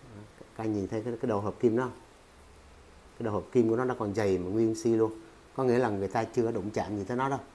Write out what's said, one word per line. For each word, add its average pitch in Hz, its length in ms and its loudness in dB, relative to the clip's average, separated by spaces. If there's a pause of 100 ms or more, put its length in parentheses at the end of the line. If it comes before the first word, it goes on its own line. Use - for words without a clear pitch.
Đó, 104 180 -18 (360)
các 110 60 -8
anh 110 100 0
nhìn 98 140 0
thấy 110 140 -4
cái, 117 200 -4
cái 123 80 -2
đầu 101 120 2
hợp 101 180 -4
kim 113 180 4
đó 127 60 2
không? 127 100 -6 (1300)
Cái 117 40 -6
đầu 110 100 -2
hợp 92 180 -2
kim 113 180 6
của 113 60 2
nó, 127 100 0
nó 127 140 -2
còn 101 160 -2
dày 101 220 2
mà 90 120 -4
nguyên 110 260 2
si 113 200 2
luôn. 110 160 4 (440)
Có 135 80 -2
nghĩa 120 140 4
là 123 120 2
người 98 180 -2
ta 113 160 -2
chưa 113 280 0
đụng 104 180 -4
chạm 104 280 -4
gì 101 60 -4
tới 123 140 -4
nó 135 120 0
đâu. 135 100 -2 (160)